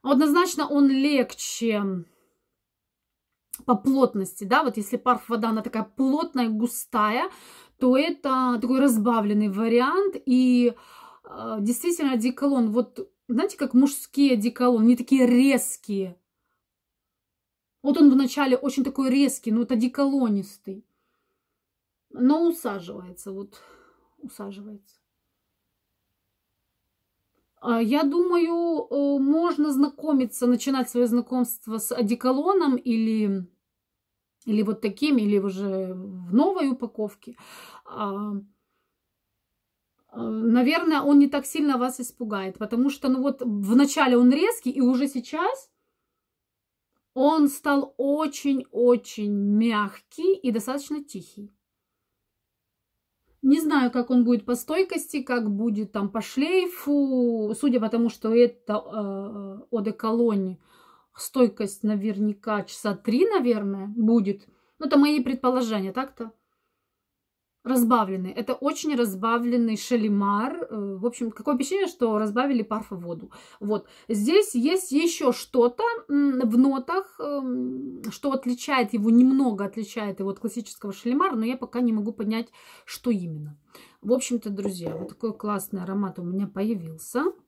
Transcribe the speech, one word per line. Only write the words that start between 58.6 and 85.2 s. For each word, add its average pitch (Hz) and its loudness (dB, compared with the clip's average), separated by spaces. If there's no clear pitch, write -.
э, - -4
eau 208 0
de 214 -4
cologne, 220 0
стойкость - 0
наверняка 208 -2
часа - -6
три, 247 2
наверное, 208 -2
будет. 214 2
Ну, 311 -6
это 285 4
мои 294 4
предположения, 233 -2
так-то. 240 -10
Разбавленный. 220 2
Это 233 -6
очень 302 -4
разбавленный 233 0
шалимар. 214 -2
Э, 202 -8
в 190 -8
общем, 240 -4
какое 285 -2
впечатление, 370 -2
что 220 -2
разбавили 226 -2
парф 208 -6
воду. 170 -12
Вот. 208 -4
Здесь 277 2
есть 302 0
еще 311 2
что-то, 240 0
м, 277 2
в 220 2
нотах, 277 0
эм, 262 -8
что - -4
отличает 247 -2
его, 220 0
немного 247 4
отличает 202 -8
его 196 -4
от 190 -10
классического 208 -10
шалимара, 294 -2
но 220 -4
я 254 -4
пока 247 -8
не 233 0
могу 214 -4
понять, 220 -6
что - -8
именно. 160 -6
В 208 -2
общем-то, 247 -4
друзья, 185 -6
вот 175 -10
такой 220 -8